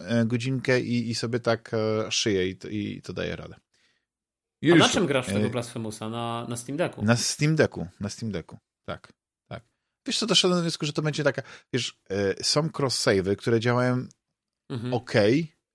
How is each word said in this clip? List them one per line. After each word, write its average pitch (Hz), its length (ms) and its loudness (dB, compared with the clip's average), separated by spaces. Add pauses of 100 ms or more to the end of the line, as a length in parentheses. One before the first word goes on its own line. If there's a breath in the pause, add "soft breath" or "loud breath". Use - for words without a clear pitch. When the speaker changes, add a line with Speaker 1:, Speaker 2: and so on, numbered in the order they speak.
Speaker 1:
e, 117 200 2
godzinkę 123 560 0
i, 117 280 -2
i 113 60 -4
sobie 117 240 -2
tak, 117 340 -2
e, 110 380 0
szyję 95 380 2
i 92 60 -8
to, - 140 -14
i 104 340 -6
to 92 100 -12
daję 87 220 -4
radę. 85 200 -14
Speaker 2:
A - 1080 -16
na 147 40 6
Speaker 1:
Juliuszu, 175 240 8
Speaker 2:
czym 214 120 2
grasz 131 220 0
w 101 60 -2
tego 104 140 2
Speaker 1:
e, - 20 -4
Speaker 2:
Blasphemousa? 113 600 -6
Na, 117 400 -6
na 120 80 -6
Steam 139 200 -8
Decku? 160 280 -4
Speaker 1:
Na 117 100 4
Steam 151 400 0
Decku, 101 320 2 (120)
na 101 100 -6
Steam 113 220 -8
Decku, 85 260 -8 (280)
tak, - 280 -14 (340)
tak. - 160 -14 (440)
Wiesz - 120 -2
co, 214 60 -2
doszedłem 180 340 4
do - 20 0
wniosku, 165 240 -4
że 147 80 -4
to 151 80 -4
będzie 151 220 -2
taka, 139 180 0 (320 loud breath)
wiesz, - 260 -4 (100)
e, 98 340 0
są 151 240 2
cross-save'y, 104 680 2
które 117 240 2
działają 123 480 0 (600)
Speaker 2:
Mhm. 123 240 -6
Speaker 1:
okej, 120 640 2 (200)